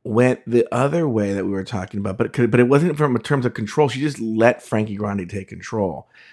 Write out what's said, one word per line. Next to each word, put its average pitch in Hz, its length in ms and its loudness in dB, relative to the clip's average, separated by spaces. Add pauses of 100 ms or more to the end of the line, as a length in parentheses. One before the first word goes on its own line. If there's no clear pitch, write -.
went 123 440 2
the 117 260 4
other 147 340 0
way 104 260 0
that 98 100 -2
we 98 60 -2
were 95 140 -2
talking 98 360 -8
about, 98 160 -4
but 123 100 0
it - 60 -8
could, 117 180 2
but 117 100 6
it 123 80 8
wasn't 147 280 4
from 143 180 0
in 117 80 -2
terms 139 220 0
of 120 100 -2
control. 120 340 0
She 127 120 -6
just 143 200 -4
let 113 420 2
Frankie 107 340 -2
Grande 101 320 -6
take 95 200 -10
control, 95 600 -6 (240)